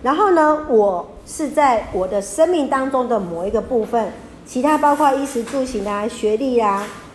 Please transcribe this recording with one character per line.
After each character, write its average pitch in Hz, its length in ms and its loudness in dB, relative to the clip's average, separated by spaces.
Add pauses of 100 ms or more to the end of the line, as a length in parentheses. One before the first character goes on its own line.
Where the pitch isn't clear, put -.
然 277 140 0
后 403 140 4
呢， 302 400 2
我 202 360 2 (200)
是 294 240 -6
在 240 420 2
我 185 160 -2
的 196 140 -2
生 320 260 2
命 311 180 0
当 269 240 -2
中 254 160 0
的 226 140 0
某 175 260 -6
一 208 40 -4
个 214 100 0
部 220 240 0
分， 220 260 -2 (360)
其 254 160 -6
他 302 160 2
包 294 180 4
括 294 160 4
衣 277 140 0
食 233 180 -4
住 269 200 -2
行 208 220 -4
啊、 208 220 -4
学 220 300 -2
历 247 200 0
啊， 208 280 0 (280)